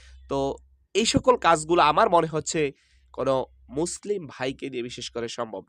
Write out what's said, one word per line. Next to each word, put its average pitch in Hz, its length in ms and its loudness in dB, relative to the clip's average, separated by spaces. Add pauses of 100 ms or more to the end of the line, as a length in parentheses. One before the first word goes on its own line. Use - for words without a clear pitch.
(280)
তো 139 280 -2 (380)
এই 214 120 2
সকল 254 300 2
কাজগুলো 165 460 4
আমার 165 280 4
মনে 170 160 4
হচ্ছে 156 460 -2 (400)
কোনো 131 340 -2 (220)
মুসলিম 175 580 -6
ভাইকে 135 440 -8
দিয়ে 123 120 -6
বিশেষ 120 280 -10
করে 117 180 -6
সম্ভব 107 400 -10